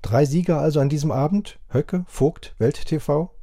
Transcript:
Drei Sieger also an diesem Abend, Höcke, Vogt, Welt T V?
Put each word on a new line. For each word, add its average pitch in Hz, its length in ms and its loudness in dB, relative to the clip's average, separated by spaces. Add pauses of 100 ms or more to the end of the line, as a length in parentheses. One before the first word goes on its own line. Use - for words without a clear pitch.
Drei 127 220 4
Sieger 160 340 2
also 147 220 2
an 139 80 2
diesem 147 240 0
Abend, 160 560 -2
Höcke, 180 400 -2
Vogt, - 500 -2
Welt 117 260 0
T 160 140 -2
V? 151 320 -2 (120)